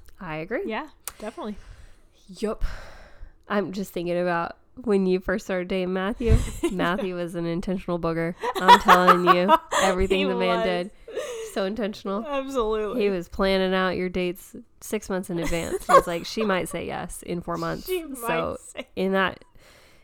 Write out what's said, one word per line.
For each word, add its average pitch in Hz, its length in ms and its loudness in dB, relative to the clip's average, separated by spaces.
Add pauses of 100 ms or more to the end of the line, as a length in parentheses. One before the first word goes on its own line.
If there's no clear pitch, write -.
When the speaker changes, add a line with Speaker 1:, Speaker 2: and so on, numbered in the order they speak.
(200)
Speaker 1:
I 160 160 -8
agree. 226 300 -4
Speaker 2:
Yeah, 233 220 -6 (300)
definitely. 214 380 -10 (720)
Speaker 1:
Yup. 208 340 -6 (840)
I'm 190 240 0
just 190 200 -6
thinking 175 260 -2
about 170 380 -2 (280)
when 196 200 4
you 185 160 4
first 202 240 -2
started 180 240 -4
dating 185 240 -2
Matthew. 202 440 4 (180)
Speaker 2:
<laughs> - 180 -2
Speaker 1:
Matthew 180 440 -2
was 175 180 -6
an 170 100 -4
intentional 175 540 -2
booger. 165 360 -2 (200)
I'm - 260 8
telling 180 540 6
you, 180 180 4 (140)
Speaker 2:
<laughs> - 160 0
Speaker 1:
everything 190 380 2
Speaker 2:
He 190 40 2
Speaker 1:
the 190 120 0
man 180 220 2
Speaker 2:
was. 170 60 0
Speaker 1:
did, 180 260 -2 (600)
so 202 120 -2
intentional. 214 600 -4
Speaker 2:
Absolutely. 247 760 -2
Speaker 1:
He 202 80 2
was 175 180 -4
planning 190 460 2
out 185 220 2
your 180 120 -2
dates 180 460 -4 (260)
six - 300 -6
months 208 180 -4
in 175 120 -2
advance. 170 460 -2
He 359 60 2
was - 140 10
like, 170 180 -4
"She 220 200 -4
might 180 240 0
say - 180 -8
yes - 380 -8
in 175 180 -6
four 170 140 -6
Speaker 2:
<laughs> 165 100 -4
Speaker 1:
months." 160 200 -6
Speaker 2:
She 359 180 -4
might 277 140 -12
Speaker 1:
So - 420 -2
Speaker 2:
say - 260 -14 (100)
Speaker 1:
in 190 160 0
that 190 320 0 (600)